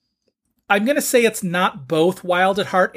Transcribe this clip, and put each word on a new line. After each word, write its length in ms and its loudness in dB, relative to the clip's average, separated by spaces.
I'm 160 2
gonna 160 0
say 220 2
it's 200 -2
not 440 -2
both 380 0
Wild 340 0
at 80 -2
Heart 300 0